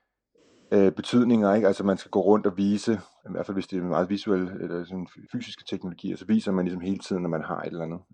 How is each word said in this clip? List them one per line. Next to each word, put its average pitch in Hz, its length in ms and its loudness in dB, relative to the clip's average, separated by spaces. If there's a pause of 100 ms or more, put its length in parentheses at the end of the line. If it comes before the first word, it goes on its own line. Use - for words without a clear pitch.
(720)
øh, 98 200 6
betydninger, 113 640 4
ikke? 107 120 4
Altså, 98 180 2
man 98 120 2
skal - 140 -14
gå 104 100 2
rundt 101 260 6
og 90 100 -2
vise, 101 360 0 (340)
i - 40 -14
hvert 87 160 -6
fald 101 80 -6
hvis 95 120 -4
det 95 120 -6
er 87 40 -4
meget 87 280 0
visuelle 95 500 -2
eller 85 240 -6
sådan 90 220 -10 (260)
fysiske 113 380 -10
teknologier, 92 460 -8
så - 80 -14
viser 107 280 2
man 92 120 2
ligesom 90 160 -4
hele 95 180 -2
tiden, 92 240 -4
når 87 80 -2
man 80 120 -4
har 85 180 -6
et 80 60 -8
eller 82 180 -8
andet, 85 160 -8 (140)